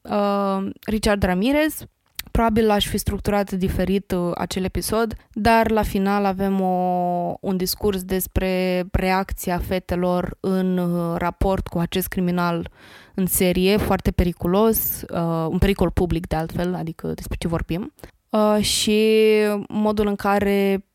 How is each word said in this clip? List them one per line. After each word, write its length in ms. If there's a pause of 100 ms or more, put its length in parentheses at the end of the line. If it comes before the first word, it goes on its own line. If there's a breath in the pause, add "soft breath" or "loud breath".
uh, 680 (140)
Richard 380
Ramirez, 640 (460)
probabil 340
l-aș 220
fi 100
structurat 540
diferit, 600
uh, 240
acel 280
episod, 520 (180 soft breath)
dar 380
la 100
final 440
avem 360
o, 800
un 180
discurs 460
despre 880
reacția 640
fetelor 840
în, 380
uh, 400
raport 500
cu 120
acest 280
criminal 640 (440 loud breath)
în 120
serie, 520
foarte 340
periculos, 1000
uh, 400
un 80
pericol 320
public 380
de 80
altfel, 400
adică 320
despre 320
ce 80
vorbim, 460 (360 loud breath)
uh, 320
și 580 (480)
modul 400
în 80
care 800